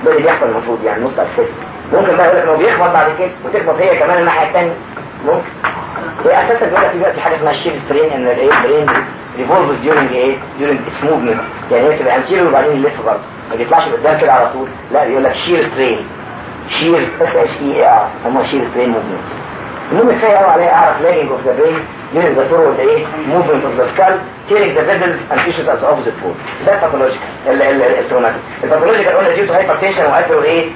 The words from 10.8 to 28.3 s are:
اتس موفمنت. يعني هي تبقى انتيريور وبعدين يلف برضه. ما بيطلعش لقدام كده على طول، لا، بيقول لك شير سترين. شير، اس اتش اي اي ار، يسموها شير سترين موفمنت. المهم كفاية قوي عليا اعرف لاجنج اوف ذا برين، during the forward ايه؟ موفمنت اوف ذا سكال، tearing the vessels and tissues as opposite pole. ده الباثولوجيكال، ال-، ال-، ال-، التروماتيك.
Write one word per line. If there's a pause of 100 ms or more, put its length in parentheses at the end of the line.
اتس
موفمنت. (320)
يعني
هي
تبقى
انتيريور
وبعدين
يلف
برضه. (300)
ما
بيطلعش
لقدام
كده
على
طول، (260)
لا،
بيقول
لك
شير
سترين. (640)
شير، (260)
اس
اتش (120)
اي
اي
ار، (140)
يسموها
شير (100)
سترين
موفمنت. (680)
المهم
كفاية
قوي
عليا
اعرف
لاجنج
اوف
ذا
برين، (340)
during
the
forward
ايه؟ (220)
موفمنت
اوف
ذا
سكال، (300)
tearing
the
vessels
and
tissues
as
opposite
pole.
ده
الباثولوجيكال، (280)
ال-،
ال-،
ال-،
التروماتيك. (220)